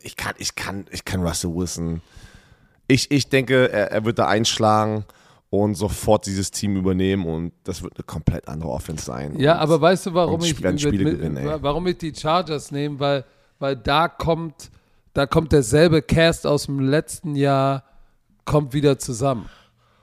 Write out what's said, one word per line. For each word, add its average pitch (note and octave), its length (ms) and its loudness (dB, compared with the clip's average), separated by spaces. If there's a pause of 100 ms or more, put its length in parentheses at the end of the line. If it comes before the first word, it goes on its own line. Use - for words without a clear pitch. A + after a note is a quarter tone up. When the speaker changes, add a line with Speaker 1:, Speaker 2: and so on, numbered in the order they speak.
Speaker 1:
ich - 140 -16
kann, - 220 -6
ich - 160 -8
kann, F#2+ 360 -8
ich - 140 -12
kann F#2 180 -4
Russell E2 320 -2
Wilson, E2+ 480 -4 (840)
ich, C3 220 4
ich C#3 180 0
denke, C3 420 2
er, G#2 220 0
er A2 120 -2
wird G#2+ 140 0
da A#2 100 2
einschlagen G#2+ 760 2 (440)
und G#2 280 2
sofort G#2+ 500 0
dieses G2 240 -4
Team G2+ 260 -2
übernehmen F#2+ 500 2
und E2 260 -4 (120)
das - 180 -10
wird - 140 -12
eine - 80 -12
komplett - 440 -2
andere D#2 220 -6
Offense D2+ 340 -8
sein C2+ 340 -8
Speaker 2:
Ja, D3 160 4
Speaker 1:
und, E3 60 0
Speaker 2:
aber D#3 200 2
weißt F3 260 2
du, F3+ 80 -8
warum E3 260 0
Speaker 1:
und E3+ 40 -2
Speaker 2:
ich D#3+ 160 -2
Speaker 1:
werden - 140 0
Speaker 2:
mit, D3 80 -4
Speaker 1:
Spiele D3 220 0
Speaker 2:
mit, D#3+ 140 0
Speaker 1:
gewinnen, D#3+ 180 -4
ey. C3+ 100 -6
Speaker 2:
wa-, D3+ 160 -4
warum D3 240 -2
ich F3+ 120 -2
die D3+ 160 -8
Chargers D#3 580 -4
nehme? C#3+ 260 -4
Weil, C#3+ 260 -2 (360)
weil C#3 160 -2
da D3 320 2
kommt, E3 640 -4 (440)
da C#3 120 2
kommt D#3+ 260 2
derselbe D3+ 500 6
Cast - 440 2
aus D3 200 2
dem C#3 140 -2
letzten D3 560 -2
Jahr, C3+ 480 2 (600)
kommt C#3+ 300 2
wieder C#3+ 240 4
zusammen. B2 500 -2 (540)